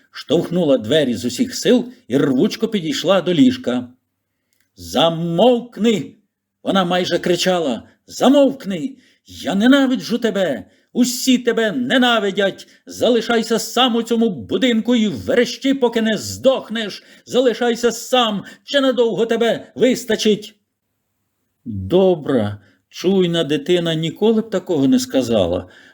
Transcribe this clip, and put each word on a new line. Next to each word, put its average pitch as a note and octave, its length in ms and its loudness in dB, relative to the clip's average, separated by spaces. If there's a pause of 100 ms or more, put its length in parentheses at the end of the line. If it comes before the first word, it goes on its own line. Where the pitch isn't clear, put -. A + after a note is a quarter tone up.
(100)
Штовхнула E3 680 0
двері B2 360 0
з G2 100 -6
усіх A#2+ 300 -4
сил A3 300 2 (240)
і C3+ 100 0
рвучко F#3+ 500 0
підійшла F3 520 0
до F3 140 -2
ліжка. B2 540 2 (880)
«Замовкни!» E3+ 1400 0 (420)
вона F#3 220 0
майже F3 340 0
кричала. E3+ 640 0 (240)
«Замовкни! G#3 920 0 (300)
Я - 280 -8
ненавиджу A#3+ 640 2
тебе! F3+ 460 -2 (280)
Усі B3 460 0
тебе A3+ 340 0
ненавидять! A3+ 960 0 (180)
Залишайся A3+ 720 0
сам A#3 380 0
у A#3 60 0
цьому A#3 280 0
будинку A3 640 0
і G#3+ 120 2
верещи, F#3 640 -2
поки A#3+ 280 0
не A3 160 0
здохнеш! G#3+ 840 -4 (240)
Залишайся A#3+ 640 0
сам! A3+ 520 -2 (200)
Чи C#4+ 160 -2
надовго A3+ 460 2
тебе A3+ 480 -2
вистачить?» G#3+ 800 0 (1080)
Добра, B2+ 960 0 (280)
чуйна F3 560 0
дитина E3 500 0
ніколи F3+ 460 0
б A3 100 -8
такого E3 380 0
не C3 100 4
сказала, G#2 680 0 (260)